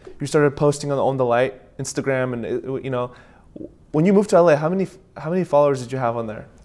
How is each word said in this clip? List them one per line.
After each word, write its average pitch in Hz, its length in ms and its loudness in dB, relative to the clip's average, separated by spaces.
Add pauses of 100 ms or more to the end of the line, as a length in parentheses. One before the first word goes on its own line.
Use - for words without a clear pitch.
(200)
you 139 60 -4
started 147 300 2
posting 147 340 0
on 139 60 0
the 120 80 0
Own 135 140 0
the 127 80 2
Light 120 520 0
Instagram, 131 540 -4
and 117 140 -6
it, 113 180 -4
it, 135 200 -8
you 135 60 -8
know, 123 220 -4 (800)
when 156 140 2
you 202 80 6
moved 196 160 4
to 202 60 4
L 170 120 8
A, 151 80 6
how 156 140 -4
many, 185 160 -2 (320)
how 143 120 -10
many 180 140 -2
followers 143 380 2
did 120 100 -10
you 131 60 -6
have 117 180 -2
on 117 100 -6
there? 107 200 -12 (180)